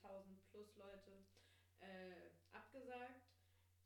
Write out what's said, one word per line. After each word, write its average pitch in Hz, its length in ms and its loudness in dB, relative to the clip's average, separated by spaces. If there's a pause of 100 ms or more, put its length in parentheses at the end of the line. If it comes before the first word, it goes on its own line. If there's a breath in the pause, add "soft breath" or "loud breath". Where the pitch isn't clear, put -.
tausend 196 360 2 (120)
plus 208 260 -2
Leute, 196 480 -2 (560 loud breath)
äh, 185 480 4 (240)
abgesagt. 247 720 4 (600 loud breath)